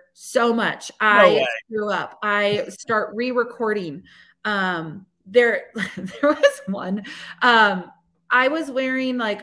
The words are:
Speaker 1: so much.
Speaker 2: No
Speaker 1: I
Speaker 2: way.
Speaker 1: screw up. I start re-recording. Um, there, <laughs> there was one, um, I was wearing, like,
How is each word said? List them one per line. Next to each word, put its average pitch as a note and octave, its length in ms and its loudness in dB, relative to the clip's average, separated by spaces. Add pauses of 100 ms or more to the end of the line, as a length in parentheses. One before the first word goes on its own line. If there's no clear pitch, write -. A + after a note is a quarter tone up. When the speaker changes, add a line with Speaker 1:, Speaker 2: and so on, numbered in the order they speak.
(140)
Speaker 1:
so A#3 380 0
much. G3+ 380 -2
Speaker 2:
No - 100 -20
Speaker 1:
I G#3 340 6
Speaker 2:
way. C3+ 120 2 (200)
Speaker 1:
screw G#3+ 240 -6
up. F3 320 -6
I G#3 460 0
start G#3+ 460 -4
re-recording. G#3+ 880 -4 (420)
Um, F#3 640 -4 (200)
there, A3 440 2
<laughs> - 260 -8
there F#3 340 -2
was C#5 360 2
one, G3 380 -6 (380)
um, G#3+ 480 4 (440)
I B3+ 140 4
was D4+ 220 -2
wearing, C4 480 -2
like, G#3 240 -4